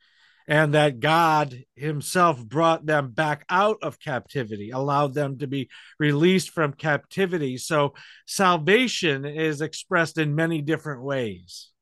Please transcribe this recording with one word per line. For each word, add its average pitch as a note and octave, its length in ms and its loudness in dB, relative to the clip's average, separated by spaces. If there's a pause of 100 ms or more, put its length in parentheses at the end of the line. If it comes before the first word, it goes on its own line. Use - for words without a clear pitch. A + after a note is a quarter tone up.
(480)
and D3+ 260 4
that D3 240 4
God D3+ 640 2 (140)
himself D3 680 0
brought D#3+ 400 2
them C#3+ 280 0
back D3+ 360 -2
out G3+ 340 2
of D#3 180 -8
captivity, A2 680 -8
allowed C#3 440 0
them C#3 240 -4
to D3 80 -8
be C3 240 -6 (300)
released D#3 500 2
from D3 220 -2
captivity. D3+ 840 -2
So D3 360 0 (320)
salvation F3+ 1000 2
is D3+ 360 -4
expressed E3 580 -4
in D3+ 160 0
many E3 260 0
different D3 420 -6
ways. A2+ 680 -8 (120)